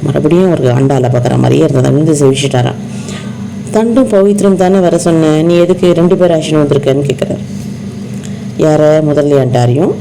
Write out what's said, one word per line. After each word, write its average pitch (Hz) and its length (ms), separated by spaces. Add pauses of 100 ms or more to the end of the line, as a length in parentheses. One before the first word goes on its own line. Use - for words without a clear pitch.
மறுபடியும் 151 420
அவருக்கு 143 260
ஆண்டாளை 131 380
பார்க்குற 127 280
மாதிரியே 127 260
இருந்தது. 135 280
வந்து 151 220
சேவிச்சுட்டாராம். 135 680 (880)
"தண்டும் 226 380
பவித்திரம் 202 460
தானே 185 240
வர 170 180
சொன்னேன், 160 480
நீ 170 120
எதுக்கு 175 360
ரெண்டு 170 240
பேர் 175 140
ஆசிரம் 156 360
வந்திருக்கேன்னு?" 143 420
கேட்குறாரு. - 340 (1160)
யார? 156 220 (280)
முதலியாண்டாரையும் 139 920